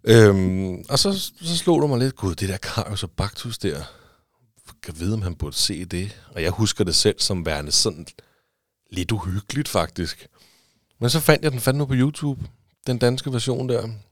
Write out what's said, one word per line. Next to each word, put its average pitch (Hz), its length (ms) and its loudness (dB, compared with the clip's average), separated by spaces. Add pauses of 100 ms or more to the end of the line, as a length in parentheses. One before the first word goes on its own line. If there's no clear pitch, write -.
Øhm, 95 840 6
og 143 100 0
så, 196 140 2 (280)
så 170 180 -4
slog 160 240 2
det 147 80 0
mig 123 80 0
lidt, 131 180 0
gud, 92 180 -2
det 95 140 -2
der 95 80 -4
Karius - 460 -6
og - 80 -10
Baktus - 480 -6
der, 71 240 -4 (1000)
kan 78 180 -14
vide, 98 140 0
om 107 80 -4
han 90 120 -4
burde 71 220 -8
se 90 280 -2
det. 90 360 -2 (140)
Og 85 80 -4
jeg 85 80 2
husker 104 340 0
det 87 100 0
selv - 260 2
som 90 260 -2
værende 76 260 -2
sådan 85 340 0 (840)
lidt 90 220 -4
uhyggeligt, 101 560 -4
faktisk. - 580 -2 (760)
Men 120 100 2
så 160 100 2
fandt 151 240 4
jeg 147 80 2
den 123 80 -4
fandme 139 260 0
på 131 80 -2
YouTube, 139 500 0 (420)
den 123 120 -2
danske 127 340 0
version 127 360 -2
der 117 200 -2 (240)